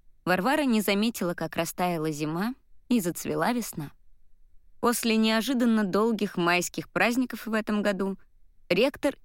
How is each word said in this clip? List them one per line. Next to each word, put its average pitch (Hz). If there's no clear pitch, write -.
Варвара 208
не 240
заметила, 202
как 165
растаяла 170
зима 156
и 240
зацвела 160
весна. 202
После 233
неожиданно 220
долгих 202
майских 175
праздников 233
в 220
этом 208
году 196
ректор 262